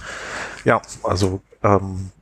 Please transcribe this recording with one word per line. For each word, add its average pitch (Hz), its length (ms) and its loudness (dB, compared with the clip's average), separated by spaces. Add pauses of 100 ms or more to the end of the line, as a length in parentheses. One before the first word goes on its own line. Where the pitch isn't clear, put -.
(640)
ja, 117 160 4 (220)
also, 95 380 0 (220)
ähm, 95 480 2 (120)